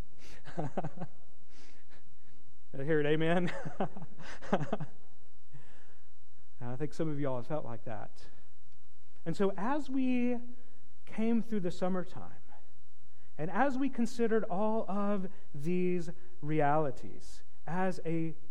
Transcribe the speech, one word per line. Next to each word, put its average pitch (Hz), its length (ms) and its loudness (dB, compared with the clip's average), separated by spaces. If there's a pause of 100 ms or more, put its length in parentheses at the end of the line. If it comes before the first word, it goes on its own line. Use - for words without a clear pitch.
(580)
<laughs> 151 120 0 (2000)
I 135 40 0
hear 156 160 2
it, 147 80 2
amen? 160 440 2 (280)
<laughs> 185 100 0 (2750)
I 120 140 0
think 143 180 0
some 165 160 0
of 147 100 0
y'all 135 180 0
have 120 100 -2
felt 156 180 0
like 117 200 -2
that. 107 260 -2 (1120)
And 165 100 0
so 196 220 2
as 262 320 0
we 254 480 2 (680)
came 226 360 2
through 214 200 0
the 170 100 0
summertime, 180 500 0 (1160)
and 160 120 0
as 247 280 0
we 269 120 0
considered 226 540 0
all 214 440 0
of 202 400 0 (280)
these 180 560 0 (300)
realities 151 1000 0 (240)
as 185 400 0
a 165 300 0 (160)